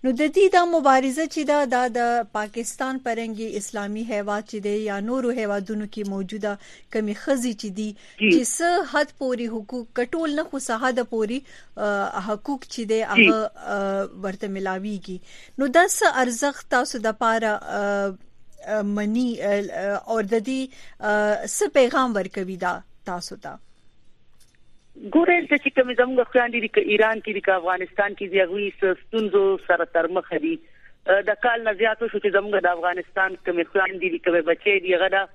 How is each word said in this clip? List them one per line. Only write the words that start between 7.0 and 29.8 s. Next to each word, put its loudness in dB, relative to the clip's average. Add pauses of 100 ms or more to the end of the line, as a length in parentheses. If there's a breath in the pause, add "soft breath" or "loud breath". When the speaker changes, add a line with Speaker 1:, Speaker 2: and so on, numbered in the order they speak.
Speaker 1:
ښځې 0
چې -6 (100)
دي، -4 (300 loud breath)
Speaker 2:
جی. 4
Speaker 1:
چې 6 (160)
څه 0 (220)
حد 0
پورې -2 (100)
حقوق، -8
که 0
ټول -2
نه، -2
خو -6
څه -2
حد 2
پورې، -2 (380 loud breath)
آ، -2
حقوق -4
چې -10 (100)
دی، 2
Speaker 2:
جی. 4
Speaker 1:
هغه، 2
آ، -4 (220)
ورته -8
ملاویږي. -6 (420 loud breath)
نو 2
دا 6
څه 0 (220)
ارزښت -2 (140)
تاسو -2
د -6
پاره، 2 (280)
آ، -2 (840)
آ، -2
منی، 0 (120)
آ، 0
آ، -2 (100)
او 0
د -2
دې، -4 (380 loud breath)
آ، 2
څه 0
پیغام 4
ورکوي -4
دا -2 (240)
تاسو -8
ته؟ -14 (1500)
Speaker 2:
ګورئ، 4
دلته 0
چې -2
کومې 2
زموږ 2 (140)
خویندې 2
دي، -4
که 2 (100)
ایران 4
کې -8
دي، -4
که 4
افغانستان -2
کې -8
دي، 2
هغوی 0 (140)
څه 2 (120)
ستونزو 2 (220)
سره 4